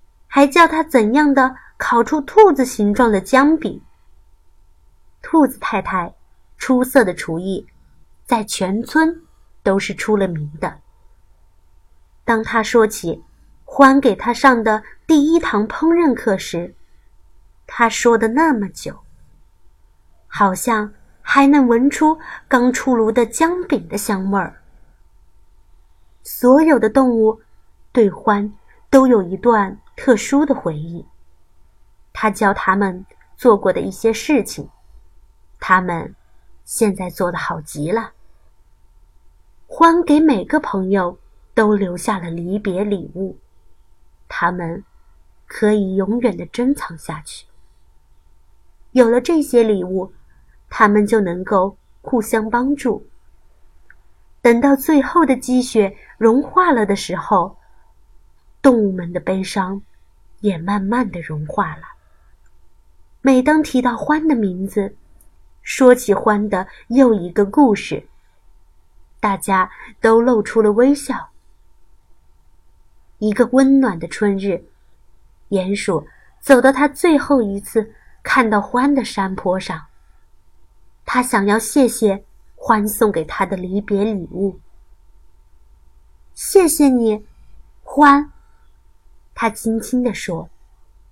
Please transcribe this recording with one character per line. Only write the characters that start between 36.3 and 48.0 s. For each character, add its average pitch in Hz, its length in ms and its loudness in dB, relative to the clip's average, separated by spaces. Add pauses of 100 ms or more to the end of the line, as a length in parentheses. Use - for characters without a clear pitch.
现 208 280 -2
在 185 160 -10
做 175 220 -6
得 170 60 -10
好 165 240 -8
极 147 280 -8
了。 220 220 -4 (1500)
欢 339 380 2
给 311 160 2
每 277 240 2
个 302 160 -2
朋 190 300 -4
友 180 280 -2 (360)
都 214 200 2
留 190 220 -2
下 202 240 -6
了 170 100 -10
离 170 300 -6
别 196 240 -4
礼 202 320 -6
物， 185 220 -10 (880)
他 175 240 -4
们 180 320 -8 (600)
可 - 260 -2
以 190 240 -2
永 196 240 -2
远 220 160 -2
地 170 120 -12
珍 254 280 -2
藏 - 220 -12
下 156 240 -12
去。 - 240 -20 (1500)